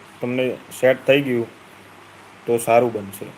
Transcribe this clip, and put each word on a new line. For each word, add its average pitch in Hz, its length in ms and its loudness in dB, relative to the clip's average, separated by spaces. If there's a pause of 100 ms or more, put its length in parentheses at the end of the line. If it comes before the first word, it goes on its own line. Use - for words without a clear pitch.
(200)
તમને 123 360 -4 (240)
સેટ 127 160 4 (100)
થઈ 139 140 4
ગયું 123 260 -2 (1000)
તો 117 120 0
સારું 117 340 2
બનશે. 101 340 -12 (120)